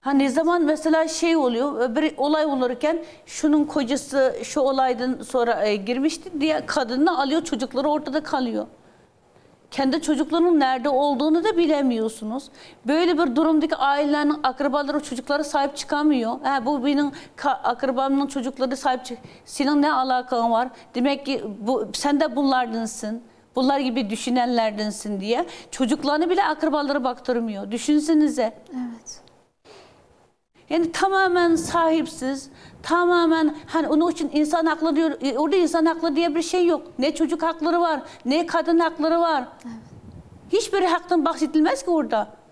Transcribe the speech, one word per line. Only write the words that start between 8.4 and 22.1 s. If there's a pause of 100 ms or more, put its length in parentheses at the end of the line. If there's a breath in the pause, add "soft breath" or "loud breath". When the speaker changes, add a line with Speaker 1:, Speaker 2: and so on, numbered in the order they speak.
Speaker 1:
Kendi
çocuklarının
nerede
olduğunu
da
bilemiyorsunuz. (360 loud breath)
Böyle
bir
durumdaki
ailelerin
akrabaları
o
çocuklara
sahip
çıkamıyor.
"Ha,
bu
benim (240 loud breath)
ka-,
akrabamın
çocukları
sahip
çık-, (260 loud breath)
senin
ne
alakan
var? (260 loud breath)
Demek
ki (160)
bu,
sen